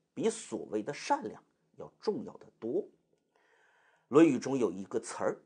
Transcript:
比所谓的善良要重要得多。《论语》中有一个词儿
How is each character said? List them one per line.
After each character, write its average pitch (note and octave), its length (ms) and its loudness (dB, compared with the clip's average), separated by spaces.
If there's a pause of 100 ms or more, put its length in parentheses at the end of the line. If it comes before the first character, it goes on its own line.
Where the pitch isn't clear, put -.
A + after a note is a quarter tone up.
(140)
比 F3+ 160 0
所 - 400 -8
谓 G#2+ 140 -2
的 - 100 -6
善 C#4+ 340 -2
良 - 160 -12 (340)
要 D2+ 220 -14
重 F#3 240 -2
要 - 140 -12
得 - 80 -20 (140)
多。 B2+ 260 -4 (1200)
《论 D3+ 140 10
语》 C#3 140 6
中 C3 180 -2
有 A2 160 2
一 F#2+ 120 -8
个 A2+ 160 -4
词 - 240 -8
儿 D3 220 0